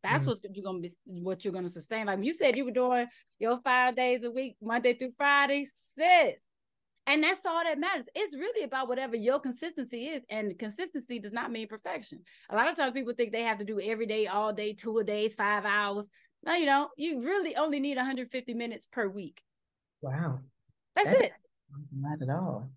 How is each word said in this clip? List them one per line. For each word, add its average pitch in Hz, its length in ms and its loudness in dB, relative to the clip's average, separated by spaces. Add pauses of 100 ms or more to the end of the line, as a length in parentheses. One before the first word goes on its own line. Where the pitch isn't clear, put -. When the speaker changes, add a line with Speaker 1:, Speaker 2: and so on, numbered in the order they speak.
Speaker 1:
That's 190 180 4
Speaker 2:
Mm. 135 60 2
Speaker 1:
what's, 226 120 0 (120)
you're 190 120 -10
gonna 185 160 -4
be, 175 120 -8 (120)
what 185 400 -6
you're 196 80 -2
gonna 180 180 -4
sustain. 214 360 -6
Like, 196 160 0
you 302 120 -2
said 269 220 4
you 262 100 0
were 247 40 -4
doing 247 380 2 (300)
your 233 240 0
five 254 340 4
days 247 260 2
a 240 80 -4
week, 254 300 -6
Monday 240 340 2
through 247 220 -8
Friday, 285 500 4 (280)
sis. 320 440 6 (680)
And 302 160 4
that's 370 240 0
all 330 180 0
that 311 140 0
matters. 330 360 -4
It's 349 200 -4
really 392 300 -4
about 262 240 -4
whatever 247 280 -4
your 247 240 2
consistency 254 680 -6
is. 285 220 -6
And 208 280 -4
consistency 240 600 -8
does 202 140 -12
not 240 180 -4
mean 220 180 -6
perfection. - 540 -10 (280)
A - 60 -8
lot 247 120 6
of 339 80 0
times 269 160 2
people 240 220 -4
think 240 180 0
they 226 120 -2
have 220 140 0
to 208 60 -6
do 202 160 -2
every 220 260 -2
day, 214 200 0
all 208 260 0
day, 208 220 -4
two 220 240 -2
a 214 60 2
days, 214 300 0
five 208 300 2
hours. 208 420 0 (360)
No, 330 120 0
you 339 120 4
don't. 277 320 4
You 285 240 -2
really 339 340 0
only 294 240 2
need 285 180 -2
a 254 60 0
hundred 254 260 -4
fifty 254 240 -6
minutes 233 320 -6
per 214 220 -2
week. 190 340 -10 (600)
Speaker 2:
Wow. 139 380 -2 (540)
Speaker 1:
That's 403 140 4
Speaker 2:
That 494 160 8
Speaker 1:
it. - 80 -2 (600)
Speaker 2:
Not 143 300 -4
at 127 80 0
all. 135 460 -2